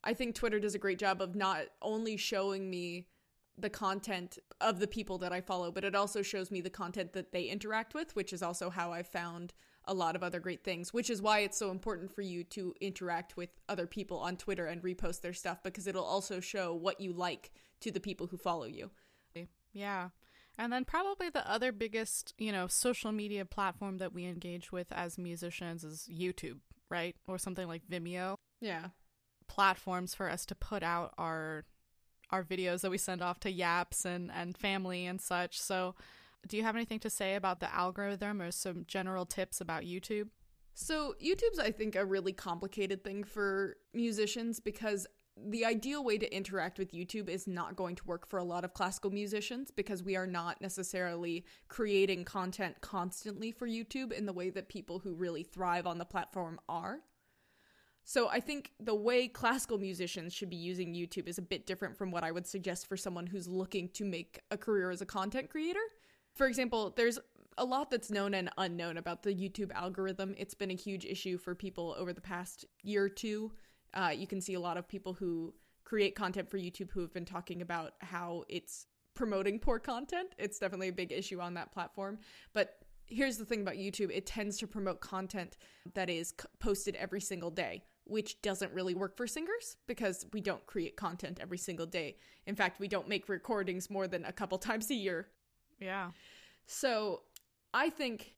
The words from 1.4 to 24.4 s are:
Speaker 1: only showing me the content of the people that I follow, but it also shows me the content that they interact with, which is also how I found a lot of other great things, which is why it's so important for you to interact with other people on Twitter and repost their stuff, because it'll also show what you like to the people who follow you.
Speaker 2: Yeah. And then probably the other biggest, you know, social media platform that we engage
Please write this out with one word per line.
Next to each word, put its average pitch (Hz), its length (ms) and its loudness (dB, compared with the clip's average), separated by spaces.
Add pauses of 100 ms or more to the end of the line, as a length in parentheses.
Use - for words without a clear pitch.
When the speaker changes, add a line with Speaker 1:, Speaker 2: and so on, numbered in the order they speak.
Speaker 1:
only 220 360 0
showing 196 520 2
me 175 380 -4 (500)
the 202 140 -2
content 190 680 -2 (240)
of 190 200 4
the 208 80 2
people 214 300 -2
that 175 140 -2
I 180 80 0
follow, 180 300 0
but 190 140 -4
it 202 100 2
also 202 260 4
shows 196 300 -2
me 190 100 -2
the 180 100 -4
content 180 420 -4
that - 180 -4
they 180 140 0
interact 214 500 -2
with, 320 220 -2
which 190 160 0
is 175 100 -4
also 175 260 -2
how 175 240 0
I 175 120 -4
found 175 500 -6 (300)
a 196 100 0
lot 170 220 4
of 175 80 0
other 175 160 0
great 180 240 -4
things, 175 280 -2
which 233 160 2
is 208 140 2
why 214 160 8
it's 202 180 4
so 202 140 0
important 190 400 -4
for 202 120 -6
you 175 200 -2
to 180 380 -4
interact 175 560 -2
with 175 140 -6 (180)
other 180 180 0
people 185 320 -4
on 180 180 0
Twitter 180 300 0
and 170 160 -2
repost 185 380 0
their 180 120 -4
stuff, 175 300 -4
because 185 240 -6
it'll 190 160 0
also 190 380 2
show 180 340 0
what 175 260 0
you 185 120 -2
like 175 400 -2 (260)
to 226 140 -4
the 190 80 0
people 180 260 -4
who 180 100 -6
follow 165 300 0
you. - 240 -8 (840)
Speaker 2:
Yeah. 202 360 -4 (500)
And 233 140 0
then 254 120 2
probably 370 460 0
the - 180 0
other 233 220 4
biggest, 220 680 -2
you 214 120 0
know, 185 160 2
social 233 460 4
media 208 320 -2
platform 190 540 0
that 185 140 -2
we 175 120 -6
engage 175 480 -6